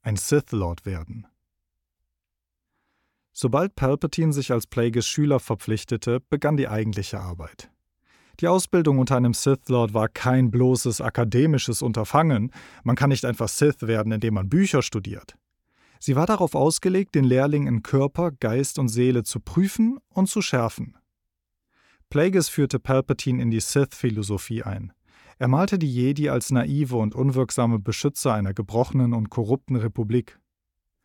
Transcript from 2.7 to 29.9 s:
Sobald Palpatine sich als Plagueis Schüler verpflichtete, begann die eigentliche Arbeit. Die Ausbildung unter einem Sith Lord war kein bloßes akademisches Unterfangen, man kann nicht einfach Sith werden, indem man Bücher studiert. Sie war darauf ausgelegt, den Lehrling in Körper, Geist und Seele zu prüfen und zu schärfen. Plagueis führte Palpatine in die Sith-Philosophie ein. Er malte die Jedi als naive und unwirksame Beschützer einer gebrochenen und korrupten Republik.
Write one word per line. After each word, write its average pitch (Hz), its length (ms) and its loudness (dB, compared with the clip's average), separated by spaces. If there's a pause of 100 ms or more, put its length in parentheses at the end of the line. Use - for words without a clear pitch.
Sobald 139 420 -2
Palpatine 147 560 0
sich 139 220 -4
als 117 140 -2
Plagueis 117 380 -2
Schüler 147 360 0
verpflichtete, 117 880 -4
begann 151 260 0
die 135 140 -2
eigentliche 104 500 -4
Arbeit. 87 500 -14 (680)
Die 170 80 0
Ausbildung 170 520 2
unter 127 180 2
einem 120 160 4
Sith - 340 0
Lord 117 260 2
war 110 140 0
kein 127 420 2
bloßes 123 520 2
akademisches 120 800 0
Unterfangen, 123 720 0 (300)
man 120 120 2
kann 139 140 2
nicht 135 160 0
einfach 117 240 -2
Sith - 320 2
werden, 110 320 0
indem 107 220 0
man 98 120 -2
Bücher 156 340 2
studiert. - 540 -8 (640)
Sie 139 140 0
war 151 100 2
darauf 190 300 0
ausgelegt, 185 580 0
den 139 120 4
Lehrling 139 420 2
in 117 160 0
Körper, 143 480 0
Geist 127 480 -4
und 131 80 0
Seele 123 360 2
zu - 180 -8
prüfen 226 640 0
und 190 220 0
zu 214 120 -2
schärfen. 117 560 -2 (1120)
Plagueis 175 380 2
führte 135 320 0
Palpatine 131 640 0
in 117 100 0
die 113 80 0
Sith-Philosophie 110 1040 -2
ein. 101 300 -8 (460)
Er 123 100 2
malte 185 280 2
die 151 160 0
Jedi 143 360 0
als 127 220 -2
naive 135 440 0
und 107 200 0
unwirksame 127 640 0
Beschützer 120 540 -2
einer 98 200 -2
gebrochenen 120 600 0
und 110 160 -2
korrupten 127 460 -2
Republik. 117 640 -2 (640)